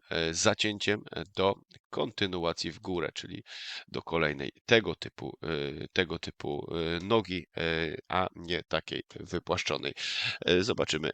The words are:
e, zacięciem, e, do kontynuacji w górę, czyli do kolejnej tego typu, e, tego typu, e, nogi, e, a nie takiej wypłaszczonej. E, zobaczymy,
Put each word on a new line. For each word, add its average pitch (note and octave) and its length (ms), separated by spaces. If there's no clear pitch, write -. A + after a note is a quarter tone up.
e, E2 240
zacięciem, G#2 680
e, E2 120
do F#2+ 180
kontynuacji F2+ 800
w - 80
górę, F2 340
czyli - 300
do - 140
kolejnej D2+ 500
tego G#2 300
typu, - 480
e, - 40
tego F2 260
typu, - 560
e, E2+ 300
nogi, F#2+ 400
e, E2 380
a F#2 260
nie E2+ 280
takiej - 400
wypłaszczonej. C#2+ 720
E, F2+ 180
zobaczymy, D#2 500